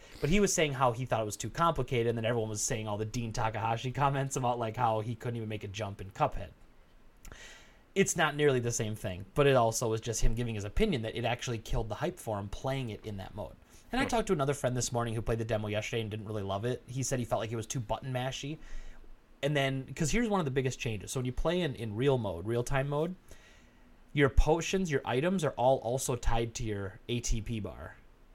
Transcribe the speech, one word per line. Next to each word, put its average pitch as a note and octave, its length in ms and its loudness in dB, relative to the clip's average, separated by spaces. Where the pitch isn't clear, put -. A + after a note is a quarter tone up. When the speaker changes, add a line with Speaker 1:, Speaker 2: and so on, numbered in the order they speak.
Speaker 1:
But C#3+ 80 2
he G3 100 6
was F#3+ 140 4
saying D3+ 180 4
how B2+ 220 4
he B2 100 -4
thought A#2+ 160 0
it A2 60 0
was G#2 100 -4
too A2+ 140 -6
complicated, C3+ 580 2
and A#2 100 2
then A2+ 60 -4
everyone A2+ 260 0
was G#2 120 -4
saying G#2+ 260 -2
all G#2 100 -2
the A2 60 -2
Dean A2 300 -4
Takahashi A2+ 580 -2
comments C#3 460 0
about, B2 200 0
like, A2+ 200 -4
how A2+ 240 2
he A2+ 140 -4
couldn't A#2 200 -6
even A2 140 -6
make G#2+ 160 -6
a - 20 -6
jump G2 320 -6
in G2 120 -10
Cuphead. - 400 -2
It's - 200 4
not D3+ 200 2
nearly C#3+ 240 6
the A#2 120 0
same A2 240 -2
thing, F#2+ 380 -6
but C#3+ 140 6
it C3+ 80 8
also A2+ 340 4
was A2 100 0
just A2+ 220 -4
him A#2 140 8
giving A#2 200 -2
his G2+ 80 -4
opinion C#3+ 380 2
that A2 160 -6
it A#2+ 80 -2
actually A#2 320 -2
killed A2+ 320 -2
the G#2 60 -6
hype F3 240 -4
for G#2+ 180 -4
him G2+ 100 -6
playing C3+ 440 -4
it G2+ 120 -10
in G#2 140 -8
that - 180 -10
mode. G2 180 -10
And B3 80 -2
I C#4 40 2
Speaker 2:
Hmm. C4 60 -2
Speaker 1:
talked A3+ 180 0
to G3 60 2
another C#3+ 200 2
friend B2 240 -2
this - 140 -2
morning A#2 240 -2
who A2+ 80 -2
played A#2 160 0
the A#2 40 -2
demo G#2+ 240 -2
yesterday G#2+ 340 -2
and G#2+ 100 -4
didn't G#2+ 160 -8
really G#2+ 160 -4
love G2 220 -2
it. B2 200 -4
He C3 160 -6
said B2+ 180 -2
he A#2+ 60 -2
felt A2+ 160 -2
like A2+ 100 -4
it A#2+ 40 -4
was A2 100 -4
too - 140 -6
button A2 340 -4
mashy. C3 460 -4
And D3 160 2
then, C3+ 380 0
'cause D3 160 0
here's A3+ 180 2
one G3+ 100 4
of D#3+ 60 2
the C3 60 -2
biggest C3 280 0
changes. G#2+ 320 -4
So C3+ 80 -2
when B2 60 -2
you B2+ 80 -2
play F3 280 2
in, C#3+ 140 0
in A2 200 -6
real C3 240 4
mode, G2 260 -4
real-time B2 440 0
mode, D#3+ 260 -2
your C#3+ 160 6
potions, E3 600 4
your C3+ 120 2
items D#3 400 2
are C3+ 140 2
all C3 220 6
also B2+ 360 -2
tied A#2 400 2
to - 80 -6
your G2+ 360 -4
A A#2+ 100 -2
T A#2 220 0
P A2 180 -4
bar. D2 360 -10